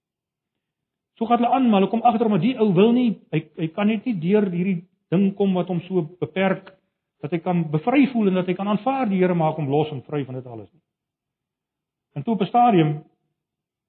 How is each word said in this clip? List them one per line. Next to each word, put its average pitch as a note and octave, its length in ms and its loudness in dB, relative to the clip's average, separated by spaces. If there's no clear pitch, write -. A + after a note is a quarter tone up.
So A3+ 80 -4
gaan A#3 140 2
hulle A#3 120 0
aan, C4 160 2
maar G3 140 4
hulle G3 80 0
kom A3+ 160 -2
agter, A3+ 240 2
maar F#3+ 100 2
die B3 200 0
ou A3 120 4
wil G#3 220 4
nie, B3 140 2
hy, D#3 80 -2
hy E3 160 -2
kan G#3 160 0
net A3+ 160 -6
nie B3 160 -4
deur G3+ 260 2
hierdie F3 300 -2
ding G3 140 2
kom G3 200 0
wat F3 120 -4
hom F3 160 -4
so F3+ 200 -2
beperk, F#3+ 480 -2
dat D3+ 120 -6
hy E3+ 80 -4
kan F3 280 -2
bevry B3 400 2
voel G#3+ 200 0
en F#3 100 0
dat F3+ 80 -4
hy F3+ 80 -2
kan G3 140 -4
aanvaar B3+ 400 -2
die F#3 100 0
Here F3+ 160 2
maak D#3 220 0
hom D3 120 -4
los D3+ 220 0
en C3 140 -10
vry D3 200 -6
van B2+ 120 -12
dit B2+ 100 -14
alles A2 220 -16
nie. - 100 -20
En C#3+ 60 -8
toe A#3 100 -4
op G3+ 80 -4
'n G3 80 -2
stadium, G#3 420 4